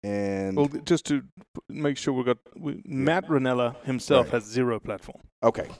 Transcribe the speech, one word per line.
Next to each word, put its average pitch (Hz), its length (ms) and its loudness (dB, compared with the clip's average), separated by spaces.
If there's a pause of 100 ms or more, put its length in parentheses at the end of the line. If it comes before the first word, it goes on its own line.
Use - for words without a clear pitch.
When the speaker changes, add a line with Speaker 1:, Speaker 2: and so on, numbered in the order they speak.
Speaker 1:
And 98 540 -2
Speaker 2:
Well, 143 100 4
th-, 143 160 -6
just 165 220 0
to 143 160 0
p-, - 480 -20
make 147 280 -2
sure - 160 -2
we 127 100 -2
got, 120 140 2 (200)
we, 147 160 -6
Speaker 1:
Yeah. - 120 -10
Speaker 2:
Matt 160 420 0
Rinella 127 560 2
himself 127 440 2
Speaker 1:
Right. - 60 -4
Speaker 2:
has 117 120 0
zero 117 340 0
platform. - 420 -12 (220)
Speaker 1:
Okay. 113 260 4 (100)